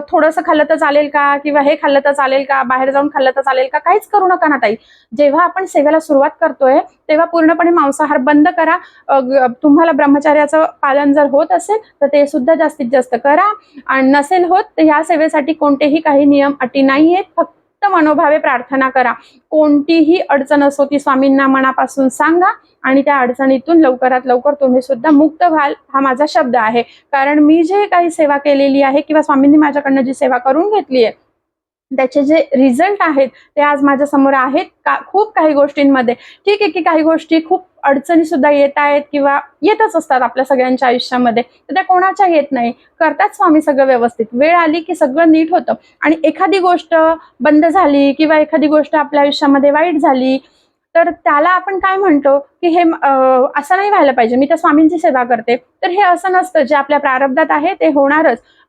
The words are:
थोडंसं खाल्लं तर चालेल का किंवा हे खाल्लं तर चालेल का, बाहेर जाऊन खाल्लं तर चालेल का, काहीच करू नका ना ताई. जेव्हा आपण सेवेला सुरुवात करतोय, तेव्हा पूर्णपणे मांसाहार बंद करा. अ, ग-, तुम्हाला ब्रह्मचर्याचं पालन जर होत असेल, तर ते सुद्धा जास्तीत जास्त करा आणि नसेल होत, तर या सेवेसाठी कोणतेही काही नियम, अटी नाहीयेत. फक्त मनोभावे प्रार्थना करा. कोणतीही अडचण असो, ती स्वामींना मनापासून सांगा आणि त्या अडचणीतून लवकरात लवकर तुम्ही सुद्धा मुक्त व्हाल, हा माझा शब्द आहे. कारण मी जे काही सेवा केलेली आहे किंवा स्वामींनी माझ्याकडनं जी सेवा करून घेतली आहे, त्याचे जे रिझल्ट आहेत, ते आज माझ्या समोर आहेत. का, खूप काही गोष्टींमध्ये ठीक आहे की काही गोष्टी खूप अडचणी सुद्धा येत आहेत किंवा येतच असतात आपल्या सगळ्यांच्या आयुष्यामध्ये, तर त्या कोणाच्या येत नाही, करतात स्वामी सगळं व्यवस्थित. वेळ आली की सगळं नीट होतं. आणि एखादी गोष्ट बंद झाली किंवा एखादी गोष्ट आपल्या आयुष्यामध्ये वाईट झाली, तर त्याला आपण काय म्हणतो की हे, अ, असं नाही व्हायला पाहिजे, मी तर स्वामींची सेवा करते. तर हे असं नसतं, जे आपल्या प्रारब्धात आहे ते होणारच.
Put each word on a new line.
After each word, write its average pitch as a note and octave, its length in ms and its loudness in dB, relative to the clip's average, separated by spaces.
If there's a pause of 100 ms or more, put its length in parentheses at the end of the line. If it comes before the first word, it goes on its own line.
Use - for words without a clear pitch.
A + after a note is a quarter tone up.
थोडंसं D#4+ 360 0
खाल्लं D#4 240 0
तर D#4+ 60 0
चालेल D4 320 0
का C#4+ 300 0
किंवा C#4+ 240 -2
हे C#4+ 140 0
खाल्लं C#4+ 300 0
तर C#4+ 60 0
चालेल C4+ 320 -2
का, C4+ 200 -2
बाहेर C4 280 -2
जाऊन C#4 160 0
खाल्लं C4+ 280 -2
तर C#4 60 -4
चालेल C4 300 -2
का, D4 60 -2
काहीच F4+ 300 -2
करू G4 200 0
नका F4 200 0
ना D4 100 0
ताई. A3+ 180 -2 (420)
जेव्हा D4 260 2
आपण F4+ 220 -4
सेवेला D#4 340 0
सुरुवात D4 300 0 (120)
करतोय, C#4 380 0 (300)
तेव्हा D#4 160 2
पूर्णपणे E4 460 0
मांसाहार D4+ 460 0
बंद D4 300 2 (100)
करा. E4 200 0 (300)
अ, C4+ 120 2
ग-, B3+ 320 0 (120)
तुम्हाला E4 280 4
ब्रह्मचर्याचं D4 760 0 (160)
पालन C#4+ 320 0
जर D4 120 2
होत C#4+ 260 0
असेल, F#4 260 -2 (240)
तर C#4+ 60 2
ते C#4+ 200 2
सुद्धा D4 280 0
जास्तीत D4+ 360 -4
जास्त B3+ 320 -2
करा F4 300 2 (340)
आणि C4+ 240 0
नसेल C#4+ 340 0
होत, F#4 180 0 (140)
तर D#4+ 60 2
या D#4 200 2
सेवेसाठी D#4+ 500 -2
कोणतेही D4 460 -2
काही D4 260 2
नियम, C#4 360 2
अटी B3+ 200 -4
नाहीयेत. D#4 420 2 (140)
फक्त E4+ 140 -2 (340)
मनोभावे D#4 520 0
प्रार्थना C4+ 520 -2
करा. B3 240 -2 (360)
कोणतीही D#4 680 2 (100)
अडचण C#4+ 340 0
असो, C#4 220 0
ती C#4+ 140 -2
स्वामींना C4+ 480 0
मनापासून C4 640 -2
सांगा E4+ 440 0 (300)
आणि C4+ 180 0
त्या C#4+ 160 0
अडचणीतून C4+ 640 0
लवकरात B3+ 440 0
लवकर B3+ 280 0
तुम्ही C4 280 0
सुद्धा B3+ 300 -4
मुक्त D4+ 320 2
व्हाल, D#4 300 0 (200)
हा C4+ 60 0
माझा C4+ 300 -2
शब्द C#4 260 -2
आहे. A#3 260 0
कारण C#4 580 -2
मी D#4 240 4
जे G4+ 220 0
काही F4 240 0
सेवा D4 280 0
केलेली C#4 440 0
आहे C#4 200 0
किंवा D4+ 200 0
स्वामींनी C#4+ 360 2
माझ्याकडनं C#4+ 440 0
जी C4 120 -4
सेवा B3+ 240 -2
करून D4 360 -2
घेतली C4 300 0
आहे, G#3+ 100 -2 (840)
त्याचे C4 280 -2
जे D4 120 0
रिझल्ट C#4 640 0
आहेत, C#4 280 0 (280)
ते D4 60 -2
आज C#4+ 220 0
माझ्या C#4+ 240 0
समोर C#4 260 0
आहेत. C4+ 320 -2 (200)
का, C#4 120 -2 (100)
खूप G#4+ 280 -2
काही D#4 180 2
गोष्टींमध्ये C#4 600 0
ठीक - 480 -6
आहे G4+ 100 -2
की F4+ 100 -6
काही D#4+ 200 0
गोष्टी D#4+ 380 0 (100)
खूप F4+ 160 -4 (180)
अडचणी D#4 420 0
सुद्धा D4 260 0
येत C#4+ 240 2
आहेत C#4+ 260 0 (100)
किंवा C#4 280 0 (220)
येतच G#4 340 0
असतात C#4+ 260 -2
आपल्या B3+ 240 -4
सगळ्यांच्या B3+ 420 0
आयुष्यामध्ये, B3 560 -2
तर - 300 -16
त्या F#4+ 100 0
कोणाच्या F#4 440 0
येत D4 240 0
नाही, A#3+ 200 -4
करतात D#4 580 -4
स्वामी D#4+ 320 0
सगळं C#4 240 2
व्यवस्थित. A#3+ 480 0
वेळ D4+ 220 2
आली E4 240 0
की E4 160 -8
सगळं D#4 360 0
नीट D#4+ 200 2
होतं. E4 220 -2 (280)
आणि D4+ 220 0
एखादी F4 360 0
गोष्ट F4 360 -2 (440)
बंद D4+ 260 2
झाली D4 480 2
किंवा D#4 260 0
एखादी D#4 280 0
गोष्ट D4+ 280 0
आपल्या D4 260 -2
आयुष्यामध्ये C#4+ 500 2
वाईट D#4 240 0
झाली, C4+ 420 0 (580)
तर E4+ 140 2
त्याला D#4 400 0
आपण F#4 300 -2
काय F#4+ 180 -2
म्हणतो C#4+ 420 2
की - 280 -6
हे, F4 160 2 (180)
अ, C#4 100 0 (440)
असं C#4+ 220 -2
नाही G4+ 120 -2
व्हायला E4+ 220 2
पाहिजे, A#3+ 240 0
मी C4+ 140 0
तर E4+ 60 0
स्वामींची D#4+ 420 2
सेवा C#4+ 260 0
करते. A#3+ 320 -4
तर - 340 -8
हे F4+ 120 -2
असं F4+ 300 0
नसतं, F#4 320 0
जे C#4 120 -2
आपल्या C#4 240 -2
प्रारब्धात C#4 500 -2
आहे D#4 240 -2
ते D#4+ 140 -2
होणारच. C#4+ 500 0 (320)